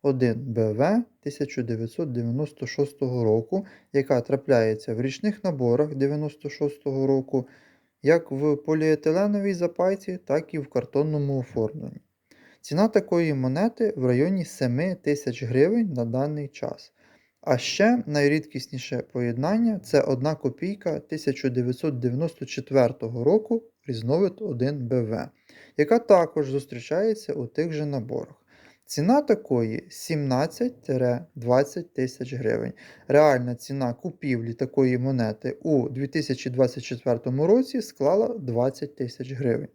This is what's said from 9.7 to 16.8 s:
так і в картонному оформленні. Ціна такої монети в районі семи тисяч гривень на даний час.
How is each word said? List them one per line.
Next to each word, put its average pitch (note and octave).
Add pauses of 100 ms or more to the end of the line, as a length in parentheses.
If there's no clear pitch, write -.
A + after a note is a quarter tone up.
так D#3+
і D#3
в C#3
картонному C#3+
оформленні. - (600)
Ціна F#3+
такої E3+
монети F3+
в B2+
районі D#3
семи C#3
тисяч C#3+
гривень E3
на A#2+
даний C#3+
час. - (480)